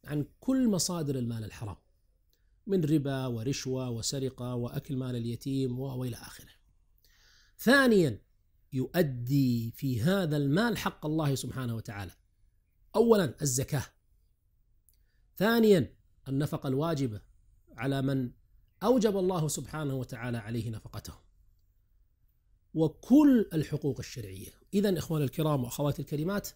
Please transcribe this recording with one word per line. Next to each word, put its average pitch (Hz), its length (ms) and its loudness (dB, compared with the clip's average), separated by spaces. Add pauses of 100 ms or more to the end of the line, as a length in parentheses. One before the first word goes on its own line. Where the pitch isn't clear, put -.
عن 147 220 -4 (140)
كل 262 280 2
مصادر 165 500 0
المال 117 260 -6
الحرام 104 320 -10 (880)
من 190 180 2
ربا 139 420 0
ورشوة 127 640 -4
وسرقة 123 640 -4
وأكل 127 420 -6
مال 127 200 -4
اليتيم 123 600 -4
و-، 131 180 -6
وإلى 127 200 -6
آخره. - 340 -18 (1080)
ثانيًا، 220 600 6 (540)
يؤدي 127 960 0
في 123 320 -4
هذا 175 340 2
المال 160 420 2
حق - 280 -6
الله 151 280 0
سبحانه 120 400 -6
وتعالى، 101 380 -10 (840)
أولًا 214 460 4
الزكاة، 131 420 -2 (1500)
ثانيًا 214 580 4 (340)
النفقة 143 400 -2
الواجبة 135 520 -2 (560)
على 135 260 -2
من 131 280 -2 (520)
أوجب 214 340 4
الله 180 320 0
سبحانه 147 460 -6
وتعالى 120 440 -6
عليه 113 320 -6
نفقته، - 440 -12 (1600)
وكل 240 800 6
الحقوق 147 460 -2
الشرعية. 95 520 -12 (240)
إذن، 196 220 2
إخواني 151 280 -2
الكرام 143 400 0
وأخواتي 143 380 -2
الكريمات 170 540 -4